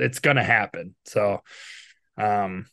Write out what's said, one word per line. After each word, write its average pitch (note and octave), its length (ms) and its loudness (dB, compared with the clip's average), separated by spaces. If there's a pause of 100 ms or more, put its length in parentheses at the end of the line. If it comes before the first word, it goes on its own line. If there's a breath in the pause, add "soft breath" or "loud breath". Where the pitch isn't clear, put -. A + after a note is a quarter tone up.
it's B2+ 180 -2
gonna C#3 260 4
happen. G2 600 -2
So, G2+ 380 0 (760 loud breath)
um, G2+ 560 -2